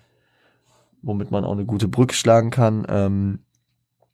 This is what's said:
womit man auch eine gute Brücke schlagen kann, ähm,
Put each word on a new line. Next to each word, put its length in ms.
womit 300
man 140
auch 80
eine 120
gute 220
Brücke 280
schlagen 340
kann, 400
ähm, 500